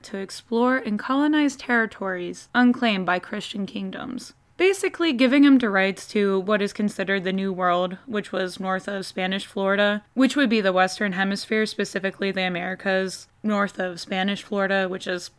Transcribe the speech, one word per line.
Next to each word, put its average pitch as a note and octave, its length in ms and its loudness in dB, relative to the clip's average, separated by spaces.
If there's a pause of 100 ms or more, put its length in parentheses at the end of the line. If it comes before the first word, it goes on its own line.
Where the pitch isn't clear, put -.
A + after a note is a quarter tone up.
to - 140 -12
explore A#3 600 0
and G#3+ 220 -4
colonize D4 560 2
territories F#3+ 1000 -4
unclaimed A#3+ 500 4
by F3+ 140 2
Christian G3+ 480 -8
kingdoms, - 680 -10 (220)
basically F#4 540 0
giving C4 320 6
him C#4 140 10
the A#3+ 100 2
rights F#3+ 420 0
to G3 320 2
what G3+ 200 0
is G3+ 100 -2
considered G3 520 -2
the F#3 100 -2
New F#3+ 180 -2
World, F3+ 540 0
which G#3 260 -6
was F#3 280 -4
north F#3+ 280 -4
of G3 200 -6
Spanish F#3+ 400 -4
Florida, G3+ 560 0 (100)
which C4 220 4
would C4+ 160 4
be A3 100 4
the F#3+ 100 2
Western F#3 420 2
Hemisphere, G3 520 -2
specifically G3 640 -4
the F#3+ 120 -2
Americas, F#3 840 -2 (140)
north G3+ 380 -2
of F3+ 200 -4
Spanish F#3+ 440 -2
Florida, G3 440 0
which F#3 200 -8
is F3+ 320 -6